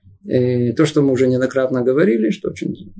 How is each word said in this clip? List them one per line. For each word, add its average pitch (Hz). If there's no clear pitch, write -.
э, 123
то, 151
что 147
мы 139
уже 127
неоднократно 127
говорили, 196
что -
очень -